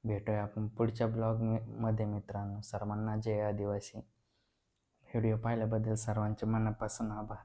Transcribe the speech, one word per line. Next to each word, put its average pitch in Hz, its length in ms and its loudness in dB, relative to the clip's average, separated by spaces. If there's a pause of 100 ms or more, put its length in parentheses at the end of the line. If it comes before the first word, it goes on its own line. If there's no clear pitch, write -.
भेटूया 104 400 0
आपण 107 240 -2
पुढच्या 113 400 2
ब्लॉग 113 340 2
म-, 110 160 4 (100)
मध्ये 110 380 0
मित्रांनो. 101 560 -4
सर्वांना 107 560 -2
जय 107 240 2
आदिवासी. 104 560 0 (1040)
व्हिडिओ 113 360 0
पाहिल्याबद्दल 110 560 0
सर्वांचे 107 520 0
मनापासून 110 640 0
आभार. 107 340 -6